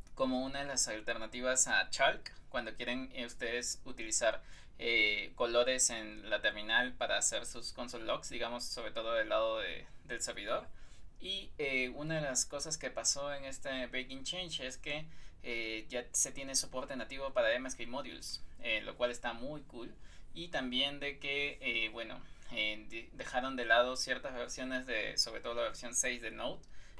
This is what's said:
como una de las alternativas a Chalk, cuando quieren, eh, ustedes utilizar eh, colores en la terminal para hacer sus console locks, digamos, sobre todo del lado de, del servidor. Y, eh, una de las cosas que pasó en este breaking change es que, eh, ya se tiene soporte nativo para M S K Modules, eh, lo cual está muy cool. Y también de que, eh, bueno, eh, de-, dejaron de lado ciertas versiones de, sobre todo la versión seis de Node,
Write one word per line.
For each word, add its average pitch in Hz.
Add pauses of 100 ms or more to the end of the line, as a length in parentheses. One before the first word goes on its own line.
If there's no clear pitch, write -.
(140)
como 131
una 139
de 143
las 135
alternativas 117
a 104
Chalk, - (180)
cuando 113
quieren, 123
eh, 123
ustedes 120
utilizar 113 (380)
eh, 104
colores 120
en 107
la 104
terminal 110
para 107
hacer 104
sus -
console 120
locks, 127
digamos, 120
sobre 113
todo 113
del 110
lado 110
de, 90 (200)
del 120
servidor. 110 (540)
Y, 185
eh, 131
una 156
de 156
las 135
cosas 147
que -
pasó 143
en 139
este 131
breaking 131
change 175
es 127
que, 151 (380)
eh, 110
ya 123
se -
tiene 135
soporte 131
nativo 135
para 117
M 127
S 131
K -
Modules, - (180)
eh, 110
lo 104
cual 123
está 120
muy 135
cool. 117 (400)
Y 170
también 135
de 143
que, 143
eh, 117
bueno, 110 (320)
eh, 107
de-, 113
dejaron 127
de 120
lado 123
ciertas 127
versiones 127
de, 107
sobre 110
todo 120
la 117
versión 117
seis 123
de 110
Node, 113 (380)